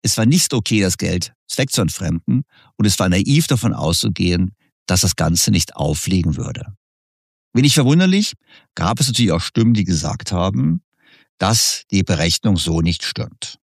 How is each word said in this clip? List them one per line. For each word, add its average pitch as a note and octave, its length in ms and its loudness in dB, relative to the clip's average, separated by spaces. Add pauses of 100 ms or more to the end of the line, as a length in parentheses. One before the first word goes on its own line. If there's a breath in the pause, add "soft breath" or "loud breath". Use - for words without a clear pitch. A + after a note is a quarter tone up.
Es - 140 0
war A2+ 100 2
nicht E3 280 2
okay, A2 260 0
das F#2 160 0
Geld F2 380 -4 (120)
zweckzuentfremden - 960 -2 (340 soft breath)
und G#2 100 0
es F#2+ 120 0
war F#2 100 2
naiv, G2+ 380 2
davon A2+ 280 0
auszugehen, F2+ 760 0 (340)
dass F2+ 160 0
das F#2+ 120 0
Ganze E2 360 0
nicht - 260 0
auffliegen D#2 600 -2
würde. - 360 -10 (800)
Wenig C3+ 220 4
verwunderlich F3+ 600 4 (420 soft breath)
gab F2+ 240 -2
es C3 80 0
natürlich A2+ 240 2
auch E2+ 80 0
Stimmen, A#2 340 2
die G#2 80 2
gesagt D#2 480 -4
haben, A#2 520 0 (560 soft breath)
dass G#2+ 520 0
die F#2+ 140 2
Berechnung F2 520 0
so E2 240 -2
nicht E2 240 -2
stimmt. - 540 -10 (120)